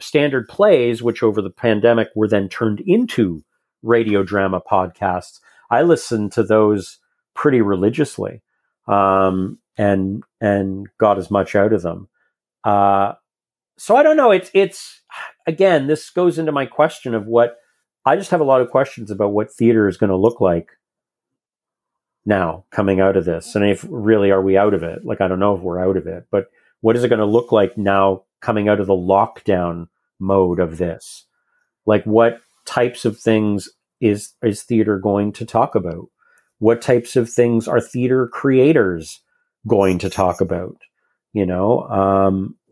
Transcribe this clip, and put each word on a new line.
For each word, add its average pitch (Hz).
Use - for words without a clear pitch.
standard 139
plays, 123
which 117
over 107
the 95
pandemic 113
were 107
then 98
turned 104
into 123
radio 110
drama 95
podcasts. 92
I 120
listened 117
to 117
those 107
pretty 131
religiously, 101
um, 95
and, 98
and 98
got 104
as 87
much 98
out 104
of 95
them. 87
Uh, 101
so 220
I 285
don't 311
know. 254
It's, 185
it's, -
again, 165
this 151
goes 175
into 156
my 139
question 151
of 107
what, 117
I 143
just 196
have 175
a -
lot 131
of 123
questions 127
about 101
what 107
theater 113
is 90
gonna 98
look 113
like 85
now 92
coming 98
out 98
of 87
this. 82
And 101
if 101
really, 107
are 95
we 95
out 101
of 85
it? 85
Like, -
I 95
don't 92
know 101
if 87
we're 90
out 95
of 85
it, 87
but 98
what 113
is 120
it 120
gonna 110
look 113
like 107
now 98
coming 107
out 104
of 95
the 98
lockdown 90
mode 95
of 82
this? -
Like, 107
what 117
types -
of 113
things 107
is, 104
is 107
theater 107
going 101
to 110
talk 117
about? 87
What 117
types 123
of 117
things 120
are 120
theater 127
creators 127
going 98
to 95
talk 90
about? 87
You 101
know, 92
um, 98